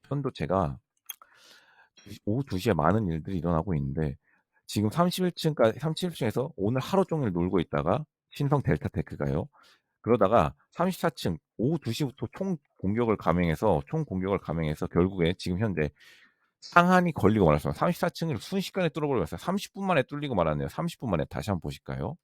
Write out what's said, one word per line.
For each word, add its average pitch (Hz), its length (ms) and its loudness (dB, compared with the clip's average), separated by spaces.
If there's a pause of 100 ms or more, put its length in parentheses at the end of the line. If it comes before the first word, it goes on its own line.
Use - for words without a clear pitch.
편도 135 300 -4
제가 76 440 0 (1160)
두 - 180 -20
시, - 120 -16
오후 117 200 -2
두 92 140 -4
시에 101 160 2
많은 92 340 4
일들이 82 300 -4
일어나고 82 360 0
있는데, 71 420 -2 (500)
지금 104 240 0
삼십일 175 420 0
층까지, 127 460 2
삼십일 160 360 -4
층에서 123 420 -2
오늘 117 240 0
하루 190 240 2
종일 143 280 0
놀고 90 280 2
있다가 82 440 0 (260)
신성 143 320 0
델타테크가요. 76 840 -2 (540)
그러다가 104 520 4 (160)
삼십사 180 400 -2
층 87 260 -4 (220)
오후 147 200 0
두 113 140 -6
시부터 123 400 -4
총 190 240 -6 (220)
공격을 107 400 2
감행해서, 85 680 2
총 156 200 -4
공격을 92 320 -2
감행해서 80 480 -4
결국에 90 500 2
지금 90 220 -4
현재 82 320 0 (680)
상한이 180 520 2
걸리고 101 320 2
말았습니다. 73 340 2
삼십사 170 300 -2
층을 160 300 -6
순식간에 190 500 -4
뚫어버리고 147 300 -2
말았어요. 82 180 -2
삼십 - 380 -6
분 196 120 -6
만에 165 180 2
뚫리고 143 300 -6
말았네요. 76 360 2
삼십 165 300 -6
분 123 100 -4
만에 76 160 2
다시 78 240 -6
한번 87 100 -2
보실까요? 71 640 -6